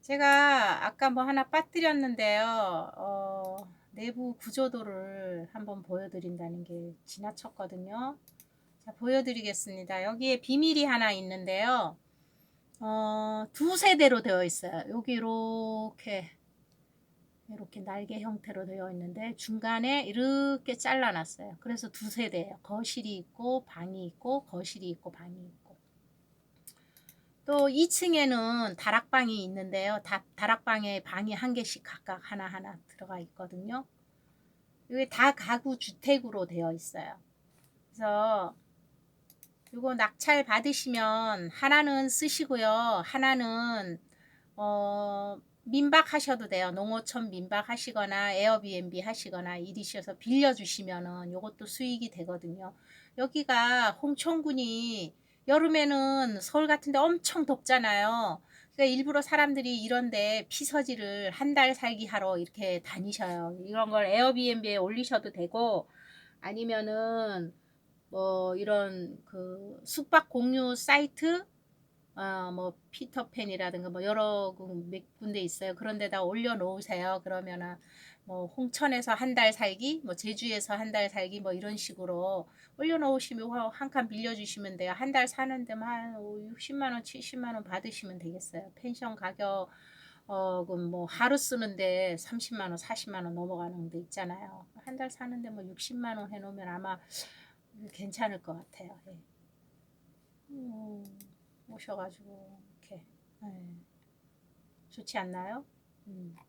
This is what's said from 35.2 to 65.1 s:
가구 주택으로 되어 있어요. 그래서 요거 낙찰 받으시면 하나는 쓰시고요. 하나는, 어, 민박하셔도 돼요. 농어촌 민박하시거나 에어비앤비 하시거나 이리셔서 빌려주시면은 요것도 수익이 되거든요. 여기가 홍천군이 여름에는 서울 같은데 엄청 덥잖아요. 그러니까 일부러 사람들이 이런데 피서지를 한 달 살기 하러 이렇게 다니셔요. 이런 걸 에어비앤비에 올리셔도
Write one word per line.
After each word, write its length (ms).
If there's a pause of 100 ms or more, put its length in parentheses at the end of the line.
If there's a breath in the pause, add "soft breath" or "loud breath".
가구 420
주택으로 720
되어 260
있어요. 460 (720)
그래서 640 (1200)
요거 200
낙찰 500
받으시면 1080
하나는 580
쓰시고요. 960
하나는, 920 (560 soft breath)
어, 840 (280)
민박하셔도 840
돼요. 220
농어촌 600
민박하시거나 1040
에어비앤비 680
하시거나 560
이리셔서 640
빌려주시면은 1120
요것도 340
수익이 440
되거든요. 640 (460 loud breath)
여기가 720
홍천군이 1200 (320 soft breath)
여름에는 920
서울 280
같은데 320
엄청 440
덥잖아요. 960 (340 loud breath)
그러니까 100
일부러 360
사람들이 640
이런데 640
피서지를 840
한 220
달 200
살기 320
하러 320
이렇게 460
다니셔요. 800
이런 260
걸 160
에어비앤비에 720
올리셔도 560